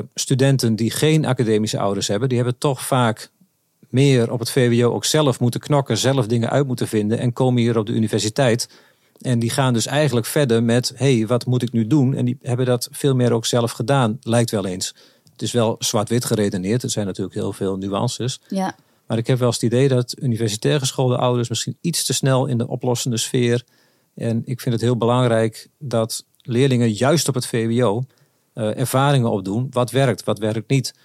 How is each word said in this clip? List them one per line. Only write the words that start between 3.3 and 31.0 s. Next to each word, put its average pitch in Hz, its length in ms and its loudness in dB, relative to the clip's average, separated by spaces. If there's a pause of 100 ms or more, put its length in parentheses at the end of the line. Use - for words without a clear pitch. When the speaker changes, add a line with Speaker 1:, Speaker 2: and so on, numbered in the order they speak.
Speaker 1:
meer 123 440 2
op 117 60 -4
het 113 120 -6
V 123 180 2 (120)
W 120 60 4
O 117 80 0
ook 101 100 -4
zelf 151 360 2
moeten 120 200 0
knokken, 139 380 0
zelf 131 280 2
dingen 113 240 0
uit 139 160 2
moeten 120 220 -4
vinden 107 300 0
en 123 140 -2
komen 123 300 2
hier 113 160 2
op 104 80 0
de 113 60 -6
universiteit. 110 760 0 (500)
En 123 200 0
die 117 120 0
gaan 127 220 2
dus 110 140 0
eigenlijk 131 400 0
verder 117 360 2
met, 120 340 0
"Hey, 123 300 2
wat 117 200 -2
moet 123 160 0
ik 120 100 -4
nu 113 140 0
doen?" 135 280 2
En 123 100 -2
die 123 180 -2
hebben 123 240 -2
dat 123 240 0
veel 135 240 0
meer 120 180 2
ook 117 140 0
zelf 117 260 0
gedaan, 120 480 0
lijkt 117 300 0
wel 101 160 -4
eens. 92 280 -6 (380)
Het - 100 -12
is 107 100 -6
wel 113 260 0
zwart-wit 117 460 -2
geredeneerd. 101 580 0
Er 104 80 -4
zijn 104 160 -4
natuurlijk 92 280 -6
heel 104 180 -4
veel 95 240 -4
nuances. 104 720 -4
Speaker 2:
Ja. 190 260 -4 (320)
Speaker 1:
Maar 113 120 -2
ik 110 80 -4
heb 127 120 2
wel 123 80 0
eens 113 140 2
het - 120 -2
idee 135 160 4
dat 123 300 0
universitair 117 600 -2
geschoolde 131 380 0
ouders 123 320 0
misschien - 320 -6
iets 170 240 -2
te - 80 -4
snel 131 340 2
in 127 120 0
de 117 100 -2
oplossende 120 480 -2
sfeer. 120 480 0 (500)
En 117 300 -2
ik 127 160 -6
vind 120 140 -2
het 110 100 -2
heel 120 120 2
belangrijk 113 720 2 (100)
dat 117 460 -4 (180)
leerlingen 123 500 2
juist 131 360 2
op 131 60 -2
het 123 120 -4
V 113 200 -2 (100)
W 123 80 4
O, 110 180 2 (520)
eh, 107 240 -4
ervaringen 131 520 2
opdoen. 104 400 -2
Wat 123 200 -2
werkt, 127 340 0
wat 104 140 -2
werkt 107 320 -4
niet. 135 240 0 (100)